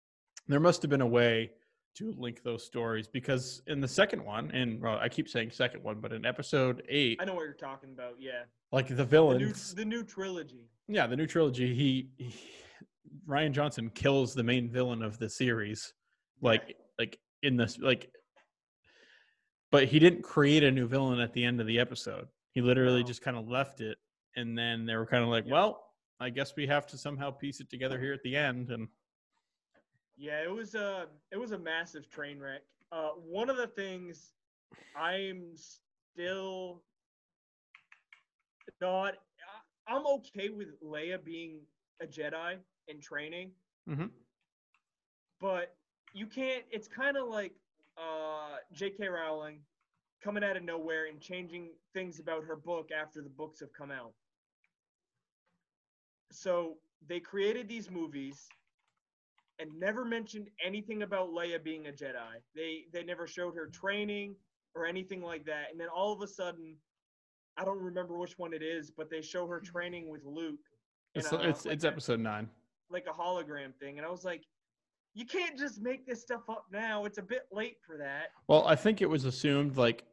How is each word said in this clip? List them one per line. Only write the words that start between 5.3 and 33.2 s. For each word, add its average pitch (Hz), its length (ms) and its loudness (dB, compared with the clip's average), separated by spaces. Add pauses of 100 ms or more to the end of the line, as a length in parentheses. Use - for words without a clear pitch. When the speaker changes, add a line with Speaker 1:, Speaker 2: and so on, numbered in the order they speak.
Speaker 1:
second - 300 0
one, 107 200 -4
but 110 100 -6
in 113 140 -4
Episode 127 640 2
eight, 131 320 4
Speaker 2:
I 190 40 -2
know 196 100 -2
what 170 80 -2
you're 147 100 -8
talking 135 380 -12
about, 123 280 -12
yeah. 127 240 -8 (300)
Speaker 1:
like, 131 160 4
the 131 60 -2
Speaker 2:
The 135 80 4
new, 123 60 0
Speaker 1:
villains 147 640 8
Speaker 2:
the 214 120 -4
new 226 180 -2
trilogy. 156 640 -8 (220)
Speaker 1:
Yeah, 185 180 4
the 120 80 0
new 156 100 2
trilogy, 127 480 4
he, 131 440 4
he, 123 180 -8 (920)
Rian 147 280 2
Johnson 131 380 0
kills 135 440 4
the 123 80 2
main 120 260 4
villain 123 320 0
of 110 180 -4
the 110 100 -2
series, 113 640 0 (480)
Speaker 2:
Yeah. 123 80 6
Speaker 1:
like, - 280 4 (220)
like, 113 180 -4 (260)
in 135 120 4
this, 117 240 4
like, - 320 2 (1600)
but 135 160 10
he 139 100 8
didn't 170 240 10
create 147 440 6
a 131 60 10
new 131 160 4
villain 131 340 2
at 117 120 0
the 123 120 2
end 123 160 2
of 110 40 0
the 113 140 4
episode. 123 480 -2 (240)
He 127 100 0
literally 127 400 8
Speaker 2:
No. 120 60 2
Speaker 1:
just 120 160 -6
kinda 123 160 -2
left 123 420 -2
it, 110 160 -6 (380)
and 117 220 -4
then 117 280 -2
they 113 120 -2
were 113 80 0
kinda 117 220 4
like, 113 180 4
Speaker 2:
Yep. 120 80 -2
Speaker 1:
"Well, 180 280 4 (380)
I 127 100 -4
guess 135 280 -4
we 147 100 -2
have 143 200 4
to 139 100 -14
somehow 139 340 -6
piece 139 300 -8
it 117 80 -16
together 131 300 -4
here 135 140 -4
at 131 100 -8
the 127 120 -2
end," 123 340 0
and 113 200 -6 (1300)
Speaker 2:
Yeah, 151 260 -4
it 170 60 -2
was 214 260 -6
a, 196 340 -4 (200)
it 196 60 -8
was 220 160 -6
a 196 80 -6
massive 165 500 -4
train 143 300 -10
wreck. 139 220 -10 (280)
Uh, 156 260 -2
one 175 340 -4